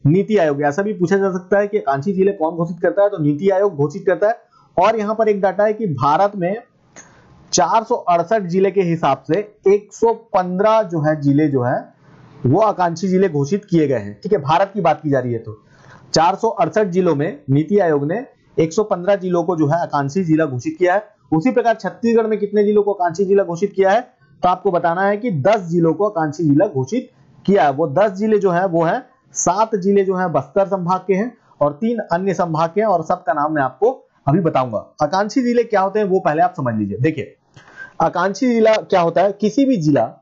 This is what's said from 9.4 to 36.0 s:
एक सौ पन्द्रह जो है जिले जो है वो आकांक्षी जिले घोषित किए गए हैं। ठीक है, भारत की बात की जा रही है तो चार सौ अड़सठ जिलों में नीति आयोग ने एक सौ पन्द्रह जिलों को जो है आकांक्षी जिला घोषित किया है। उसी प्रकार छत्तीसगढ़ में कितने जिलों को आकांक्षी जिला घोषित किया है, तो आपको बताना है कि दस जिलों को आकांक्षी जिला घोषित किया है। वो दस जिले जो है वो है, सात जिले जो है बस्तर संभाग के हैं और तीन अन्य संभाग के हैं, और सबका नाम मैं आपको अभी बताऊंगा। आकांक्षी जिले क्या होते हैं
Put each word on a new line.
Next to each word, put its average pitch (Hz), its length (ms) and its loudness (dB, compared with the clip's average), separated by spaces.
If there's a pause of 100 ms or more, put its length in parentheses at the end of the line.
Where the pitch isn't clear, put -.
एक 202 260 2
सौ 226 200 0 (200)
पन्द्रह 196 500 2
जो 170 180 -4
है 156 200 0
जिले 143 280 2
जो 135 140 0
है 127 160 -2 (640)
वो 135 180 4
आकांक्षी 180 460 0
जिले 185 220 2
घोषित 147 360 -2
किए 160 220 2
गए 139 80 0
हैं। 104 260 -8
ठीक 196 100 -4
है, - 80 2
भारत 165 340 0
की 208 80 -4
बात 156 200 0
की 151 80 -4
जा 139 100 2
रही 123 140 -4
है 117 60 -6
तो 107 180 -16 (540)
चार 170 240 2
सौ 208 140 -4
अड़सठ 196 400 0
जिलों 175 260 0
में 165 340 -4
नीति 151 300 2
आयोग 156 260 0
ने 202 200 -6 (320)
एक 160 160 0
सौ 214 120 0
पन्द्रह 196 320 0
जिलों 180 260 -2
को 175 120 -2
जो 156 120 0
है 165 140 0
आकांक्षी 147 420 -2
जिला 160 240 2
घोषित 139 300 -6
किया 180 160 2
है। 196 100 0 (280)
उसी 160 200 0
प्रकार 226 240 2
छत्तीसगढ़ 220 520 -2
में 214 120 -2
कितने 202 240 0
जिलों 208 200 2
को 202 100 0
आकांक्षी 180 320 -2
जिला 196 200 2
घोषित 175 280 -6
किया 190 180 2
है, 226 100 2
तो - 480 -6
आपको 185 220 0
बताना 170 300 0
है 202 160 0
कि 240 140 -4 (100)
दस 190 260 0
जिलों 165 260 2
को 202 140 0
आकांक्षी 160 360 -4
जिला 156 240 4
घोषित 180 420 -4 (360)
किया 190 180 4
है। 147 80 4
वो 160 180 -2
दस 190 240 2
जिले 214 260 0
जो 190 120 2
है 175 160 0
वो 165 160 0
है, 208 200 -2 (320)
सात 214 420 0
जिले 196 260 2
जो 190 120 0
है 180 160 -2
बस्तर 151 360 0
संभाग 180 340 -2
के 190 120 -2
हैं 214 180 -2 (300)
और 147 120 0
तीन 226 260 -4 (120)
अन्य 185 220 -2
संभाग 165 360 -2
के 208 120 -2
हैं, 220 60 0
और 175 160 0
सबका 180 300 -4
नाम 151 200 -2
मैं 151 80 0
आपको 135 300 0 (360)
अभी 147 140 2
बताऊंगा। 127 440 -2 (160)
आकांक्षी 196 420 0
जिले 240 220 2
क्या 208 160 0
होते 196 180 -2
हैं 214 80 0